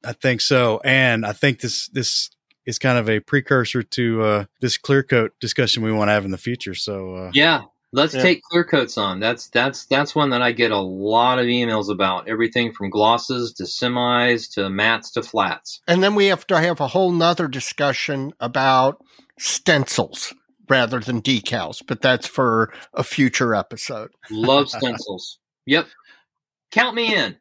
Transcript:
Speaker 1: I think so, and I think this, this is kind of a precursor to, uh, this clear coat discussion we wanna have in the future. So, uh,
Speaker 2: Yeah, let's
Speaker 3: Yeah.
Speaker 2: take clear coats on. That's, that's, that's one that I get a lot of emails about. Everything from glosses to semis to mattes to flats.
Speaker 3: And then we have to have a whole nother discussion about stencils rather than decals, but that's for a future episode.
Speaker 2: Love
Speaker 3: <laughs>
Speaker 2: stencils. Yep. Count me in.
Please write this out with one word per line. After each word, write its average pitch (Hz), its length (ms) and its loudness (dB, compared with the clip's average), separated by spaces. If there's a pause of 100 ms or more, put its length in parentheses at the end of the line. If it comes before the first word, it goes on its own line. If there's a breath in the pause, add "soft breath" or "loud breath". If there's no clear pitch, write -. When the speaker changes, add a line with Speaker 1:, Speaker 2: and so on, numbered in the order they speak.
Speaker 1:
I 120 60 -10
think 123 260 -2
so, 123 460 2
and 127 400 2
I 104 60 -4
think 135 300 0
this, - 260 -6
this - 420 -4 (380)
is 120 100 -6
kind 127 220 2
of 110 100 0
a 110 100 2
precursor 127 640 0
to, 113 400 -2
uh, 104 240 2 (160)
this 123 160 -2
clear 139 240 2
coat 117 380 2
discussion 117 420 -2
we 110 100 0
wanna 107 200 2
have 104 140 2
in 95 40 -6
the 92 80 -6
future. 120 380 -8
So, 95 400 -8
uh, 92 180 -10
Speaker 2:
Yeah, 156 300 2 (280)
let's 147 220 0
Speaker 3:
Yeah. 131 80 -2
Speaker 2:
take 180 220 2
clear 170 200 0
coats 127 360 0
on. 95 200 -2
That's, 117 280 -2
that's, 131 380 -2
that's 143 280 0
one 147 160 2
that 123 140 0
I 120 80 2
get 117 180 0
a 104 100 0
lot 107 600 0
of 123 60 0
emails 117 440 0
about. 95 400 -2
Everything 113 420 0
from 98 200 -8
glosses 117 640 0
to 92 100 -10
semis 123 920 0
to 101 160 -4
mattes 110 440 0
to 113 100 -4
flats. - 640 -4
Speaker 3:
And 175 160 4
then 208 100 2
we 202 140 4
have 185 200 0
to 175 120 2
have 165 200 0
a 135 100 -2
whole 185 220 2
nother 170 360 2
discussion 135 920 -4
about 131 640 2 (360 soft breath)
stencils - 960 -2 (340)
rather 123 300 2
than 117 200 -4
decals, 110 680 -4
but - 160 -4
that's 127 240 2
for 113 440 0 (220 loud breath)
a 139 100 -4
future 123 520 0
episode. 113 560 -8 (180)
Speaker 2:
Love 127 400 2
Speaker 3:
<laughs> - 0 -
Speaker 2:
stencils. 113 680 -8 (260)
Yep. 156 220 2 (840 soft breath)
Count 233 260 0
me 226 200 0
in. 131 260 -2